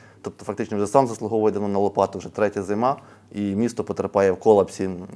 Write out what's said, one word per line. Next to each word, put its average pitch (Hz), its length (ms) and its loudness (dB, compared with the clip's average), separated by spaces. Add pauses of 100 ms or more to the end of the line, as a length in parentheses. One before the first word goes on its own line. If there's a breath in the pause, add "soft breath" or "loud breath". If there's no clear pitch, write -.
(220 soft breath)
Тобто 95 220 -12
фактично 104 320 -6
вже 101 100 0
сам 135 200 4
заслуговує 110 460 0
давно 101 160 -4
на 101 100 0
лопату, 98 400 0
вже - 100 -12
третя 101 340 -2
зима, 110 340 -2 (360 loud breath)
і 101 80 -8
місто 104 440 -2
потерпає 95 480 0
в 90 40 -4
колапсі 95 540 4 (260)